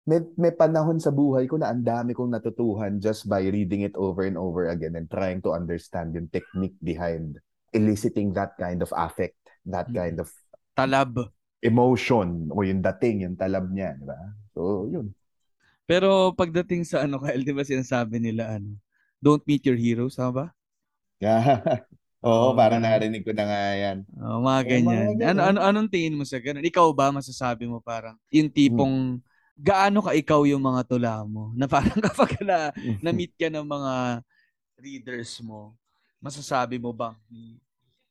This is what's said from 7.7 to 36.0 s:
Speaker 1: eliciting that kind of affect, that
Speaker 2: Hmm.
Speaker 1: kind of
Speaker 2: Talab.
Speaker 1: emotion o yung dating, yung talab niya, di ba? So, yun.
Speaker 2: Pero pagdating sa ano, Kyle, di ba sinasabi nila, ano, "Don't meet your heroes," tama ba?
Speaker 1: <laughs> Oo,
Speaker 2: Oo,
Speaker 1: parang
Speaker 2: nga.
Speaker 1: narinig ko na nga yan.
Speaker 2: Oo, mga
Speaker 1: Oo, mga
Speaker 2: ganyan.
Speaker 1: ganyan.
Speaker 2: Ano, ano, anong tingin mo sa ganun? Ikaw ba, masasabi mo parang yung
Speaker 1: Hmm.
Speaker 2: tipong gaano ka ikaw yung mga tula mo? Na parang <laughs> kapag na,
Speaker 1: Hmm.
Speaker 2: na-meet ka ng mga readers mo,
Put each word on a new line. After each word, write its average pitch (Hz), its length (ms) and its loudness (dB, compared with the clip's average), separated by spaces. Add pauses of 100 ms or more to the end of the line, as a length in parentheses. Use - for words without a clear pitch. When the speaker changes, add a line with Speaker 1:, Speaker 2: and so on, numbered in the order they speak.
Speaker 1:
eliciting 107 560 0
that 98 240 -4
kind 90 320 -4
of - 80 -8
affect, 85 400 -4 (320)
that 92 240 -6
Speaker 2:
Hmm. 113 80 -6
Speaker 1:
kind 85 240 -4
of - 80 -14 (460)
Speaker 2:
Talab. 131 560 0 (260)
Speaker 1:
emotion 113 960 2
o 101 80 0
yung 95 220 0
dating, 101 420 0
yung 90 80 -6
talab 95 380 -2
niya, 90 260 -6
di 71 80 -18
ba? 69 140 -12 (340)
So, 95 320 -2
yun. 135 240 -6 (720)
Speaker 2:
Pero 185 540 4
pagdating 175 500 -2
sa 143 160 -2
ano, 139 160 -2
Kyle, 135 240 -2
di 135 80 -4
ba 139 160 -4
sinasabi 123 560 -2
nila, 113 380 -4
ano, 104 180 -12 (400)
"Don't 147 240 4
meet 143 240 0
your 131 80 6
heroes," 120 400 0
tama 127 180 -2
ba? 135 140 -4 (720)
Speaker 1:
<laughs> 113 680 2 (360)
Oo, 117 280 6
Speaker 2:
Oo, 113 40 -4
Speaker 1:
parang 113 240 6
Speaker 2:
nga. 113 160 4
Speaker 1:
narinig 110 240 -2
ko 110 160 -4
na 104 80 0
nga 101 180 -2 (140)
yan. 98 220 -2 (180)
Speaker 2:
Oo, 113 240 -4
mga 131 240 2
Speaker 1:
Oo, - 0 -
mga - 0 -
Speaker 2:
ganyan. - 480 2
Speaker 1:
ganyan. 110 160 0
Speaker 2:
Ano, 190 160 2
ano, 196 160 4
anong 208 320 0
tingin 165 240 -2
mo 143 80 -4
sa 131 160 -6
ganun? 143 240 -6
Ikaw 170 320 6
ba, 139 160 4
masasabi 123 560 -6
mo 117 160 -8
parang 113 320 -10 (160)
yung 156 160 4
Speaker 1:
Hmm. - 60 -12
Speaker 2:
tipong 135 400 4 (640)
gaano 196 400 4
ka 160 160 2
ikaw 151 320 4
yung 139 160 2
mga 127 240 2
tula 120 360 0
mo? 107 280 -8
Na 127 160 -2
parang 160 320 2
<laughs> 208 60 2
kapag - 340 0
na, 170 320 0
Speaker 1:
Hmm. 117 300 -6
Speaker 2:
na-meet 170 340 -4
ka 160 160 -2
ng 151 140 -8
mga 143 260 -4 (880)
readers 123 640 -12
mo, 107 320 -16 (400)